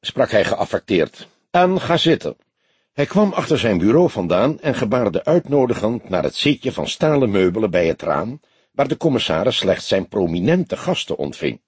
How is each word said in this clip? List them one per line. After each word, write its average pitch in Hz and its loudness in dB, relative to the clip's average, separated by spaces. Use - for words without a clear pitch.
sprak - -2
hij 101 4
geaffecteerd, - -2
en 180 2
ga 165 0
zitten. 156 0
Hij 143 -2
kwam 202 2
achter 151 0
zijn 104 0
bureau 123 4
vandaan 107 0
en 139 -2
gebaarde 113 -2
uitnodigend 127 0
naar 92 -2
het - -4
zitje 139 -2
van - -6
stalen 143 0
meubelen 95 2
bij 85 2
het 80 -2
raam, 85 -4
waar 139 -2
de 135 -4
commissaris 117 0
slechts - 0
zijn 95 0
prominente 98 0
gasten - -4
ontving. 71 -6